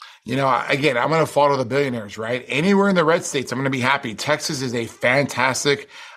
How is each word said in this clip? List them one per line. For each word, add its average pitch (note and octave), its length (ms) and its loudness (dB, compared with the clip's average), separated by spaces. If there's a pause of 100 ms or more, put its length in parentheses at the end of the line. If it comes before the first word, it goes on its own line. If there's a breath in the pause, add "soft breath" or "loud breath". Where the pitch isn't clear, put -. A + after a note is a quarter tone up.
(240 loud breath)
You B2+ 140 -4
know, C#3 100 2
I, B2+ 220 2
again, C3+ 280 2
I'm B2+ 120 0
gonna D#3+ 160 2
follow C#3+ 320 2
the C3 80 0
billionaires, A#2 520 -2
right? A#2+ 300 -6
Anywhere G3 400 2
in F#3+ 80 2
the F3 80 4
red D#3+ 220 2
states, B2+ 260 -4
I'm A#2+ 80 -4
gonna C3+ 120 -2
be C3 100 -2
happy. B2+ 340 0
Texas D3+ 460 -2
is B2+ 120 -4
a A#2 120 -4
fantastic, C3 1040 0 (280 loud breath)